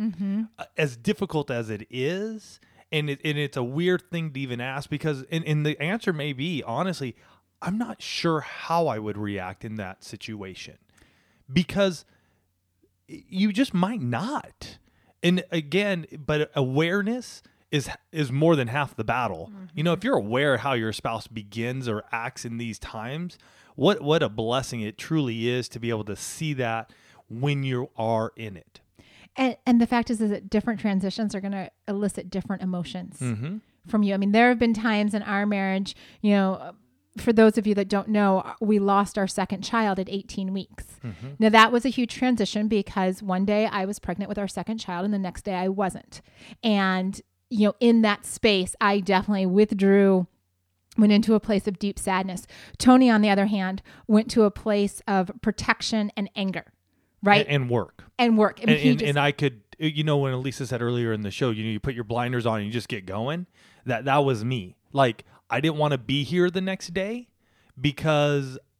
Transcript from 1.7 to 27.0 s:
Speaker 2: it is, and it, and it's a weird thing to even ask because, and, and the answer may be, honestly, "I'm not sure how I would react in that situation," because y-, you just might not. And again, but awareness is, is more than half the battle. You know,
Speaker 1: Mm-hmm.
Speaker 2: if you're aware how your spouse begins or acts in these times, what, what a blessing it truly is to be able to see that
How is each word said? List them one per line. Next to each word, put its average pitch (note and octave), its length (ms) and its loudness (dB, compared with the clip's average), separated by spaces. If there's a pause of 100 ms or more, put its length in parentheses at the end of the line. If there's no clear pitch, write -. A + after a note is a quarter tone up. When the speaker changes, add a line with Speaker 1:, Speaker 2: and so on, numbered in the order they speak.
Speaker 2:
it G#2+ 200 -8
is, F#3+ 720 -6 (320)
and D3+ 180 -2
it, C#3 140 -6
and D3+ 120 -2
it's D3 200 -4
a B2+ 80 -2
weird E3+ 460 -2
thing D#3+ 220 -6
to C3 80 -8
even B2 200 -6
ask C3+ 280 -8
because, C#3+ 420 -4
and, E3 140 -2
and D3+ 220 0
the D3+ 160 -2
answer F#3+ 300 -2
may D3+ 200 -4
be, C#3 300 -4
honestly, C3+ 540 -6 (440)
"I'm F#3 160 -4
not - 240 -6
sure E3 400 -2
how - 460 -2
I A#2 120 -2
would G#2+ 200 -6
react G2 440 -8
in A2 120 -10
that F#2+ 300 -12
situation," G2+ 720 -14 (760)
because F3+ 540 0 (1040)
y-, C#3+ 180 -18
you G3+ 240 0
just B3+ 220 -2
might F#3+ 260 0
not. C#3 800 -6 (440)
And F3 280 2
again, E3+ 560 -2 (180)
but D3+ 300 0
awareness E3+ 880 -2 (300)
is, D3 180 -2 (220)
is D3 180 -2
more D3+ 240 4
than B2+ 140 0
half C3+ 260 -4
the - 80 -6
battle. A2 480 -4 (240)
You D3 80 -4
know, E3+ 100 2
Speaker 1:
Mm-hmm. E3 60 -2
Speaker 2:
if F#3+ 60 -10
you're B3+ 120 0
aware B2 420 2
how C3+ 160 -2
your A2 180 -2
spouse A2+ 340 -6
begins A2+ 640 -8
or G#2 240 -4
acts A#2 320 -8
in A#2 140 -8
these A#2 200 -8
times, C#3 580 -12 (380)
what, F3+ 280 2
what D3+ 200 2
a B2 60 2
blessing A#2 540 -4
it G#2+ 140 -8
truly A#2+ 520 -2
is B2 220 -2
to A#2+ 100 -14
be A#2 100 -4
able A2 140 -2
to G#2 100 -8
see - 400 -8
that A2+ 380 -4 (360)